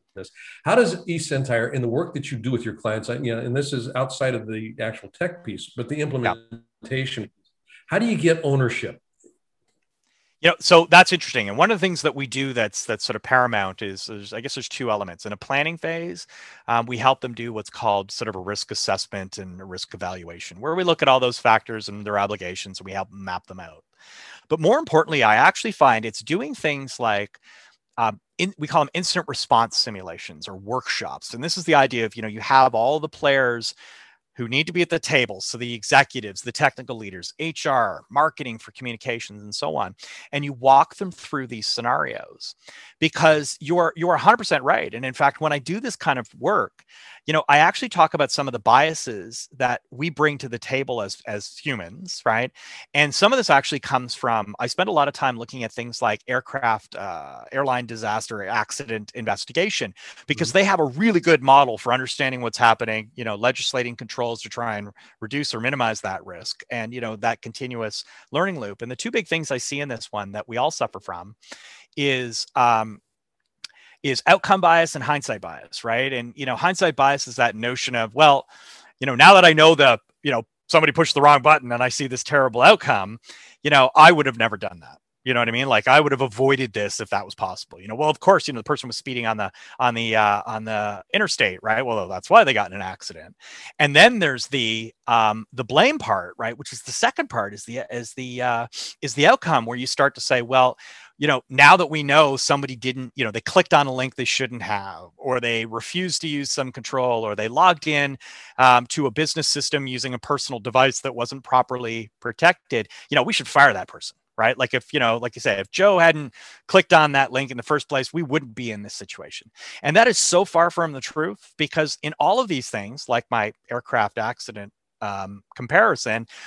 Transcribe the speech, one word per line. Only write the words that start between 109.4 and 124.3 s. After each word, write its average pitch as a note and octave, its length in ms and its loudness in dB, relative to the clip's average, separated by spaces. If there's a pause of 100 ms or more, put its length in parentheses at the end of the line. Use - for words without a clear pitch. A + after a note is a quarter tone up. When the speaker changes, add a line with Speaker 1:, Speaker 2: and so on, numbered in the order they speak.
Speaker 2:
system C#3 380 -2
using B2+ 280 -6
a B2 40 -8
personal C3+ 420 -6
device B2+ 400 2
that C3 140 -6
wasn't A#2+ 300 -8
properly A#2+ 640 -2 (100)
protected, A#2+ 680 0 (220)
you C#3+ 60 0
know, C3+ 80 6
we G#3 100 -4
should B2 140 -4
fire C#3 260 6
that F#2 140 -8
person. - 280 -18 (200)
Right? A2+ 200 2
Like B2+ 160 -2
if, B2+ 220 -4
you D3 60 0
know, A#2 160 2
like A#2 180 -6
you A#2+ 60 -16
say, G#2 180 0
if G2 140 -6
Joe F#3+ 260 4
hadn't D#3 340 4 (360)
clicked F#3 240 4
on D#3 180 8
that C3+ 220 2
link C3 180 -4
in C3 60 -12
the A#2+ 80 -8
first D3 240 -2
place, C3+ 240 -4
we E3+ 100 -4
wouldn't C3+ 320 -4
be A#2+ 160 -8
in G#2 140 -12
this G2+ 100 -16
situation. - 560 -16 (320)
And D3+ 140 2
that A#3 100 8
is A3+ 100 2
so F3+ 280 2
far F3 260 2
from E3 220 -4
the C3+ 80 -12
truth, E3 560 -8
because D#3 480 -2
in D3+ 160 -6
all F#3 180 2
of B3+ 80 0
these E3 240 -4
things, A2 380 -10
like A#2+ 240 0
my A2 200 0 (160)
aircraft A#2+ 480 -2
accident, G#2+ 560 -8 (280)